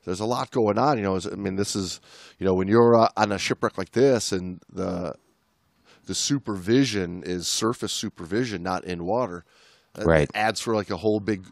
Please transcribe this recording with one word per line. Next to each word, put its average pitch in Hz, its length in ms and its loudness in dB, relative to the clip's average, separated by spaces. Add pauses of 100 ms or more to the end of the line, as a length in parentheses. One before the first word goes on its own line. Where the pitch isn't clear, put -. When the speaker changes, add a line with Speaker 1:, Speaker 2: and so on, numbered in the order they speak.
Speaker 1:
There's 90 140 -6
a 107 60 -4
lot 123 260 -4
going 107 260 2
on, 131 200 2
you 107 60 -4
know. 98 120 0
Is, 92 120 -4
I - 40 -6
mean, 98 240 -6
this 98 200 -2
is, 95 240 -4 (400)
you 90 60 -4
know, 95 80 4
when 92 140 2
you're, 117 280 8
uh, 113 220 6
on 104 140 2
a 98 80 -2
shipwreck - 380 -2
like 95 140 -6
this 123 400 2
and 90 300 -6 (100)
the, 90 440 -6 (920)
the 95 100 -8
supervision 104 1080 0
is 87 220 -6
surface 110 440 -2
supervision, 101 720 -6
not 92 220 -4
in 87 200 -6
water, 95 380 -4 (520)
that - 100 -6
Speaker 2:
Right. 80 300 6
Speaker 1:
adds 107 260 0
for, 113 140 -2
like, 104 160 -4
a 95 60 -4
whole 107 220 0
big, 98 320 -4